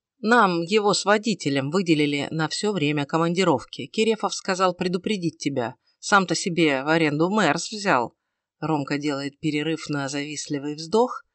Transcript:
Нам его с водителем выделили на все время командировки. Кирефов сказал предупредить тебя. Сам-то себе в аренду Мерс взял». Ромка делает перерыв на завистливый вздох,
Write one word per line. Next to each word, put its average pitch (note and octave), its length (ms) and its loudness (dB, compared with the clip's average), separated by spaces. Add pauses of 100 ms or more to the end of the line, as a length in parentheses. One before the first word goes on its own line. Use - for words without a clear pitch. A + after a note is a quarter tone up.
(200)
Нам G#3 420 4
его G3+ 320 2
с - 100 -2
водителем F3+ 640 0
выделили D3+ 600 2
на D#3+ 180 -2
все - 240 -2
время D3+ 320 0
командировки. E3 840 0
Кирефов A3 480 0
сказал F#3 400 -2
предупредить F3+ 640 -4
тебя. C3 360 -4 (240)
Сам-то F#3 360 2
себе D#3 480 0
в C#3+ 60 -4
аренду D#3+ 400 2
Мерс F3 440 0
взял». F#3 420 0 (460)
Ромка D3 360 -2
делает C#3+ 420 -4
перерыв D#3 520 -4
на C#3 180 -4
завистливый C#3+ 680 -6
вздох, F#3+ 480 0 (100)